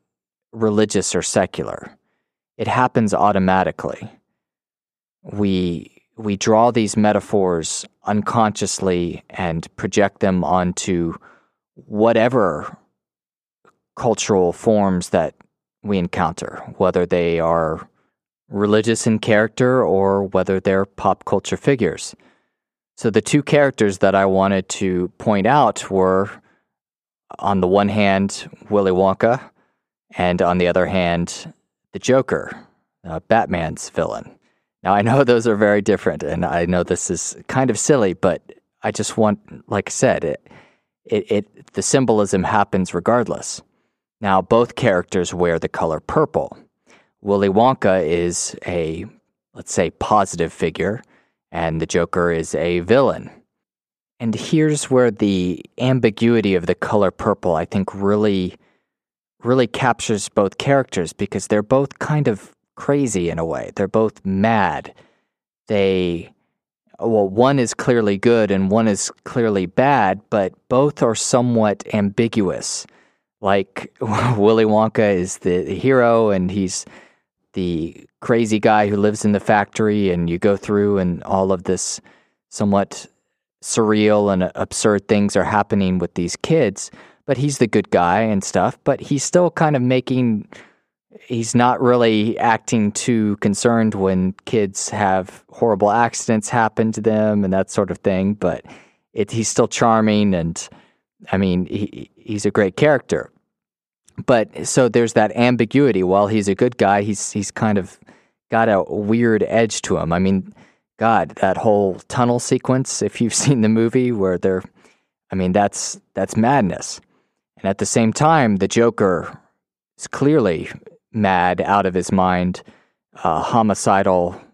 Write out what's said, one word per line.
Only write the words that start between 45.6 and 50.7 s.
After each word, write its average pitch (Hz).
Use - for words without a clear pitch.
color 80
purple. -
Willy 101
Wonka 101
is 85
a, 85
let's -
say, 87
positive 87
figure, 90